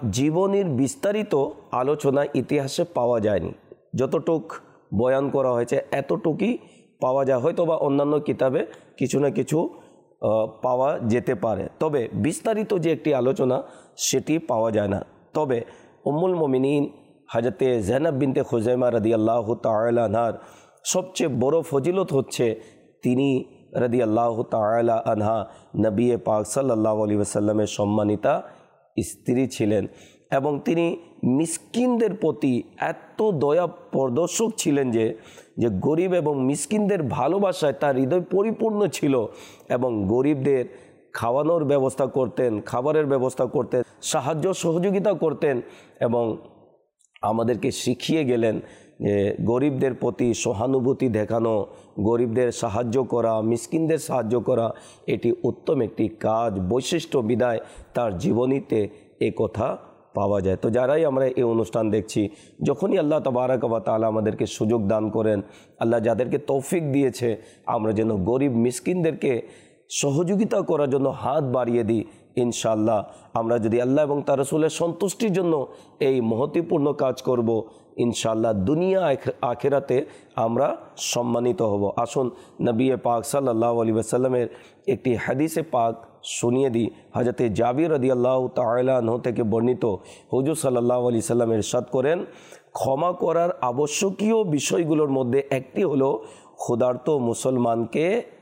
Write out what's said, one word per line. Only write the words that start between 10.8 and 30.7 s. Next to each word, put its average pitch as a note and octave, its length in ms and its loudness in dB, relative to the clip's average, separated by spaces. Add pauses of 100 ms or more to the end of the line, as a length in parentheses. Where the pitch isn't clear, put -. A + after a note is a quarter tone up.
যেতে A#2+ 360 0
পারে। G2+ 320 -4 (120)
তবে D3 340 0
বিস্তারিত G3+ 600 -2
যে E3 180 0
একটি D3 220 0
আলোচনা, C3 500 0 (340)
সেটি D3 420 0
পাওয়া A2+ 320 0
যায় G#2 160 2
না। G2 180 -2 (280)
তবে C3 320 0 (400)
উম্মুল E3 300 0
মুমিনিন C#3+ 540 0 (440)
হযরতে B2 480 0
যায়েনব C3+ 320 0
বিনতে C3+ 300 0
খুজাইমা B2 480 2
রাদিয়াল্লাহু A2+ 640 2
তাআলা A#2 480 2
আনহার A2 300 0 (520)
সবচেয়ে F#3 440 -2 (100)
বড় D3 220 2
ফজিলত D#3 520 -2
হচ্ছে, B2 480 0 (420)
তিনি C3 400 2 (300)
রাদিয়াল্লাহু A#2 680 0
তাআলা A2+ 600 0
আনহা G#2+ 400 0 (400)
নবী A#2 320 2
পাক G#2+ 280 0
সাল্লাল্লাহু A2 520 0
আলাইহি G#2+ 200 0
ওয়াসাল্লামের G#2 500 0
সম্মানিতা G#2 760 0 (600)
স্ত্রী B2+ 440 -2
ছিলেন G#2 400 0 (440)
এবং C#3 340 -2
তিনি E3+ 320 0 (260)